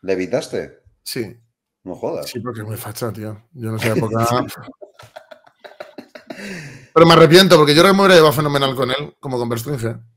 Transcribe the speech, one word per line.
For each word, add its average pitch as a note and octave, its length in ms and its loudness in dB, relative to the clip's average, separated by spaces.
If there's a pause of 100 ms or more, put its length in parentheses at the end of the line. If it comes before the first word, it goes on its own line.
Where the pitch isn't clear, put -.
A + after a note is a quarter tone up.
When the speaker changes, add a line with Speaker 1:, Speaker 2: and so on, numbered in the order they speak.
Speaker 1:
¿Le F#2+ 120 -4
evitaste? F#2 640 -8 (220)
Speaker 2:
Sí. A2 360 -12 (460)
Speaker 1:
No F2+ 100 -14
jodas. D3 340 -10
Speaker 2:
Sí, A#2+ 120 -12
porque A#2+ 200 -12
es G#2+ 60 -12
muy A2 100 -12
facha, A2 360 -10
tío. G#2+ 400 -16
Yo A2+ 180 -12
en A2+ 60 -8
esa A2 200 -4
época A2+ 300 -4
Speaker 1:
<laughs> A#2+ 200 -2 (2500)
Speaker 2:
Pero E3 120 8
me E3+ 60 6
arrepiento, E3 440 6
porque D3 180 4
yo D#3+ 80 6
creo G3 100 4
que G3 40 2
me G3 60 2
hubiera F#3+ 140 6
llevado D#3 160 6
fenomenal C#3+ 420 -2
con B2 160 -4
él, C#3+ 300 -8
como C3 180 -8
con A#2+ 100 -4
Berstringe. A#2 480 -8 (200)